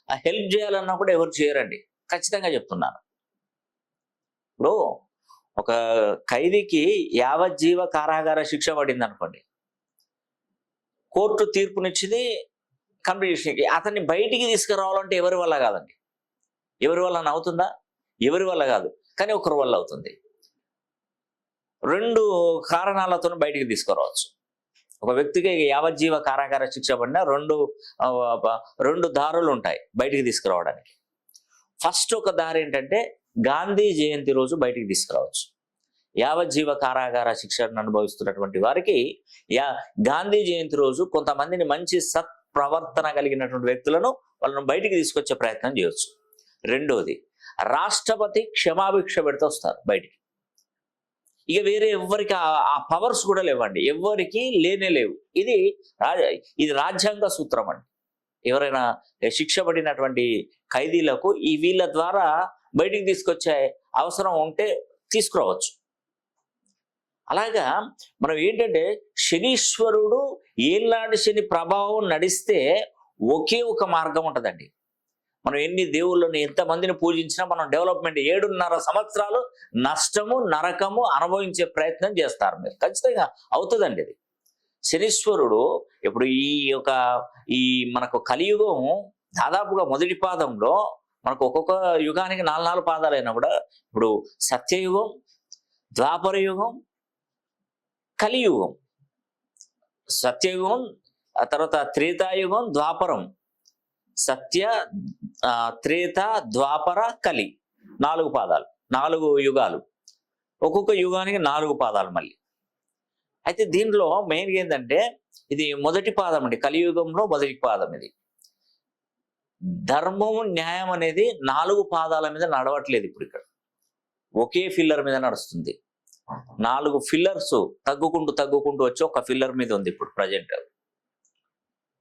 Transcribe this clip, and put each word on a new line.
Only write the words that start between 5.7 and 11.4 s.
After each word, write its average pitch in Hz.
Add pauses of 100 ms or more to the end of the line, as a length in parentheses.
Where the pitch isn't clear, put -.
ఖైదీకి 175
యావజ్జీవ 160 (140)
కారాగార 156
శిక్ష 151
పడింది 127
అనుకోండి, 90 (1700)
కోర్టు 214 (100)